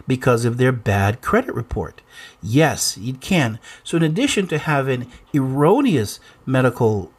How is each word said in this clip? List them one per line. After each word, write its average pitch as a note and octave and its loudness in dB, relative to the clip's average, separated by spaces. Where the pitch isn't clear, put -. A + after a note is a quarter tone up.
because B2+ 2
of A#2+ 0
their B2+ 4
bad G#2 0
credit - -2
report. A2 -8
Yes, A#2+ 0
it B2+ -10
can. B2 0
So F3 -4
in E3 2
addition F#3+ 0
to D3+ -4
having C3+ -4
erroneous D3 2
medical A#2+ 0